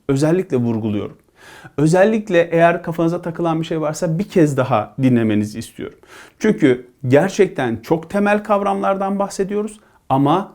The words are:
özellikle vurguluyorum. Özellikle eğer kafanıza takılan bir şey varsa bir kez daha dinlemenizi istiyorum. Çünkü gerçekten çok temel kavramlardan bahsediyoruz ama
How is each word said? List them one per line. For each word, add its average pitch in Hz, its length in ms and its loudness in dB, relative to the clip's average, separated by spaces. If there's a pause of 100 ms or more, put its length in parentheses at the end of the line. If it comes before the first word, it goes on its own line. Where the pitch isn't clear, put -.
özellikle 151 480 0
vurguluyorum. 110 600 -2 (600)
Özellikle 180 760 2
eğer 170 300 2
kafanıza 170 400 -2
takılan 165 380 -4
bir 165 60 -6
şey 160 140 -4
varsa 160 380 -2
bir 202 60 -4
kez 151 320 2
daha 120 460 -2
dinlemenizi 110 560 2
istiyorum. - 400 -12 (400)
Çünkü 160 500 2 (200)
gerçekten 147 680 2
çok - 340 -4
temel 208 340 0
kavramlardan 196 720 -2
bahsediyoruz 202 640 -6 (280)
ama 143 460 0